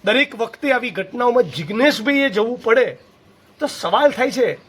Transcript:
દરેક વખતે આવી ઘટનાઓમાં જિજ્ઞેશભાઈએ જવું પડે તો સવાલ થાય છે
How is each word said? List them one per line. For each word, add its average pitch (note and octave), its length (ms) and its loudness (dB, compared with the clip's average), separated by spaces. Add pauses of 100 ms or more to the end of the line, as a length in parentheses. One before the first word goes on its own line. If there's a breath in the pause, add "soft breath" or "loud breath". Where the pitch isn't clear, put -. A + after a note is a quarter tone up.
દરેક B3+ 300 2
વખતે A3+ 360 -4
આવી B3 180 0
ઘટનાઓમાં A#3+ 540 0
જિજ્ઞેશભાઈએ A3 840 0
જવું A3+ 340 -2
પડે A3+ 340 0 (600)
તો D4 80 -4
સવાલ C4+ 440 2
થાય B3+ 200 -2
છે G3+ 220 0 (160)